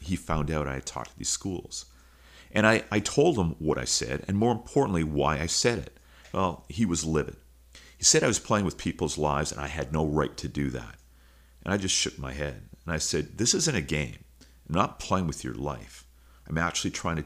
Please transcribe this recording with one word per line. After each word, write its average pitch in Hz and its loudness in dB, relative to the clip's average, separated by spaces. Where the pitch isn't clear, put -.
he 90 -4
found 78 -2
out 76 0
I 69 -4
had 67 -8
talked - -8
to - -20
these - -6
schools. - -6
And 107 4
I, 110 6
I 107 4
told 143 4
him 85 2
what 76 2
I 62 -4
said, - -2
and 98 2
more 113 6
importantly, 107 2
why 73 2
I 78 -2
said 120 2
it. - -10
Well, 92 0
he 92 -2
was 85 0
livid. 78 0
He - -14
said 156 6
I 139 4
was 110 2
playing 104 0
with 78 -2
people's 78 -2
lives 73 2
and - -8
I 71 -6
had 71 -6
no 78 2
right 73 0
to - -8
do 69 -2
that. 58 -10
And - -2
I 98 2
just 95 0
shook - -2
my 65 -8
head. 67 -8
And 82 -4
I 80 0
said, 78 -2
"This - 2
isn't 160 2
a 92 0
game. 71 -2
I'm 76 0
not 98 0
playing 92 0
with - -6
your 60 -6
life. 62 -8
I'm 78 -4
actually 85 -2
trying 85 -4
to 76 -4